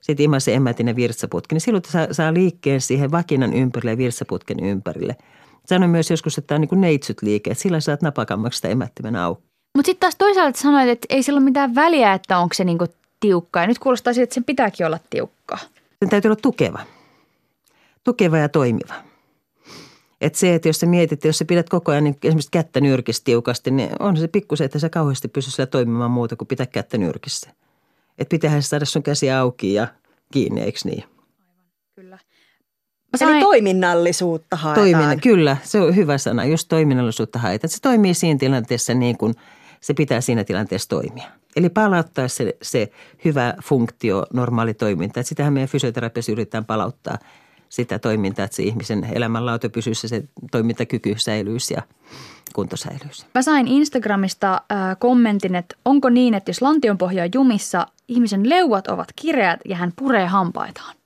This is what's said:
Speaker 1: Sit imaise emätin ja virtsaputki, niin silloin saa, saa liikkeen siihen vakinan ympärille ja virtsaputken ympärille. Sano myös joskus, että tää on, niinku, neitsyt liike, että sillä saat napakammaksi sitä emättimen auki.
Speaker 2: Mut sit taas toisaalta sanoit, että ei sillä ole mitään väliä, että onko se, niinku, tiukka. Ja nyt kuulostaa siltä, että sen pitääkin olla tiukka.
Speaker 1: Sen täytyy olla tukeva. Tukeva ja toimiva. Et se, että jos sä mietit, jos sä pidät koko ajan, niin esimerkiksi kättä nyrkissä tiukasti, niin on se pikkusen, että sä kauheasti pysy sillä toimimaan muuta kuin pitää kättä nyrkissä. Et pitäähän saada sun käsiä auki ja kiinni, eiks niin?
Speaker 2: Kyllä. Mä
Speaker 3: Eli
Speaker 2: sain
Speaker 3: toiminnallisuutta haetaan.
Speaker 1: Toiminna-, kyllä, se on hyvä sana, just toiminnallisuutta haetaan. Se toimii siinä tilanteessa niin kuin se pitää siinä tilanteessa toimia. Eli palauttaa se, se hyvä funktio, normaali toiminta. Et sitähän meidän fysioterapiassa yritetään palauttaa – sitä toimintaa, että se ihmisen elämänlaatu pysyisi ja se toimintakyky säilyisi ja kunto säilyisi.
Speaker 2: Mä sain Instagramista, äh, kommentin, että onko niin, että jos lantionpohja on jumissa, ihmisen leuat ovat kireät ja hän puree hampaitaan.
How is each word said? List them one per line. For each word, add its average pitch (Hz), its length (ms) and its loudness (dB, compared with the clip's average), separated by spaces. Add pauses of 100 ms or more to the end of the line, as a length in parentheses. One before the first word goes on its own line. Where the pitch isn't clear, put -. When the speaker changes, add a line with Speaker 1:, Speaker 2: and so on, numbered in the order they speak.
Speaker 1:
Sit 143 180 -4
imaise 143 340 2
emätin 123 340 2
ja 117 80 0
virtsaputki, 120 600 -4
niin 160 60 0
silloin 208 260 0
saa, 160 240 0
saa 160 220 0
liikkeen 165 480 0
siihen 139 300 0
vakinan 147 420 0
ympärille 123 380 -2
ja 113 60 -2
virtsaputken 113 640 -6
ympärille. 92 560 -6 (500)
Sano 185 220 2
myös 170 240 2
joskus, 156 260 -4
että 151 100 -10
tää 147 80 -2
on, 156 60 2
niinku, 151 140 0
neitsyt 156 460 0
liike, 104 300 -2
että - 100 -6
sillä 175 180 0
saat 147 220 -2
napakammaksi 117 560 -4
sitä - 100 -6
emättimen 110 480 -4
auki. 87 260 -4 (340)
Speaker 2:
Mut 277 100 2
sit 370 140 0
taas 370 160 0
toisaalta 370 440 2
sanoit, 277 300 4
että 240 200 -2
ei 262 140 0
sillä 285 140 0
ole 269 80 4
mitään 269 300 0
väliä, 285 380 4
että 185 240 -2
onko 175 160 0
se, 190 100 -2
niinku, 175 220 0 (340)
tiukka. 180 420 0
Ja 180 60 2
nyt 240 120 0
kuulostaa 247 340 0
siltä, 247 100 2
että 233 100 -4
sen 240 100 -4
pitääkin 233 420 -2
olla 160 140 -2 (100)
tiukka. - 480 -8 (420)
Speaker 1:
Sen 196 100 0
täytyy 208 200 4
olla 214 120 2
tukeva. 131 380 0 (1200)
Tukeva 190 340 2
ja 147 120 2
toimiva. 123 440 0 (1300)
Et 156 140 -2
se, 180 200 2
että 165 140 2
jos 156 100 -2
sä 170 60 0
mietit, 170 400 2
jos 156 120 2
sä - 80 -2
pidät 170 240 0
koko 175 220 0
ajan, 147 120 2
niin 143 200 0
esimerkiksi 156 280 0
kättä 160 300 0
nyrkissä 135 420 0
tiukasti, 120 480 0
niin 131 180 0 (100)
on 190 180 2
se 160 100 0
pikkusen, 160 380 -2
että 143 140 -4
sä 160 100 -2
kauheasti 147 380 -2
pysy 135 240 -6
sillä 135 160 -2
toimimaan 120 440 0
muuta 120 240 -2
kuin - 120 -12
pitää 131 180 -4
kättä - 320 -6
nyrkissä. - 520 -6 (680)
Et - 120 -6
pitäähän 151 340 0
saada 147 220 -4
sun 143 180 -4
käsiä 139 360 0
auki 120 340 -2
ja 110 140 0 (440)
kiinni, - 300 -2
eiks - 240 -6
niin? - 180 -6 (920)
Speaker 2:
Kyllä. 190 200 -20
Mä 190 60 -20 (920)
Speaker 3:
Eli 254 60 -2
Speaker 2:
sain 302 240 6
Speaker 3:
toiminnallisuutta 180 1120 2
haetaan. 160 360 4
Speaker 1:
Toiminna-, 151 320 4
kyllä, 160 400 4
se - 180 -2
on 180 140 4
hyvä 147 220 2
sana, 120 280 -2
just 156 240 -2
toiminnallisuutta 127 720 0
haetaan. 113 300 -2
Se - 120 -10
toimii 220 320 4
siinä 160 260 2
tilanteessa 123 540 0
niin 123 240 2
kuin 113 160 0 (480)
se - 120 -4
pitää 135 280 0
siinä 117 220 0
tilanteessa - 460 -4
toimia. - 340 -6 (320)
Eli 175 140 2
palauttaa 175 580 0
se, - 340 -4
se 113 300 -4 (340)
hyvä 135 280 0 (100)
funktio, 117 680 -2
normaali 117 400 -2
toiminta. 101 460 -4
Et 127 80 -6
sitähän 147 260 -2
meidän 135 160 0
fysioterapiassa 117 640 -4
yritetään 110 340 -4
palauttaa – - 520 -6 (520)
sitä 107 300 -4
toimintaa, 101 460 -2
että - 100 -10
se 98 80 -4
ihmisen 107 500 -4
elämänlaatu 117 560 -4
pysyisi 113 360 -6
ja 107 40 -8
se 110 140 -6 (280)
toimintakyky 113 680 -2
säilyisi 110 560 -4
ja - 80 -4 (720)
kunto - 240 -6
säilyisi. - 480 -14 (100)
Speaker 2:
Mä 254 60 2
sain 277 260 2
Instagramista, 208 840 0
äh, 190 460 -4
kommentin, 220 560 2
että 175 200 -8 (100)
onko 269 240 4
niin, 240 240 4
että 196 160 -4
jos 175 120 -4
lantionpohja 202 600 2
on 175 100 -2
jumissa, 233 540 2 (200)
ihmisen 226 420 2
leuat 302 380 2
ovat 170 280 -6
kireät 233 500 0
ja 190 100 -6
hän 175 200 -4
puree 240 320 0
hampaitaan. - 680 -4 (100)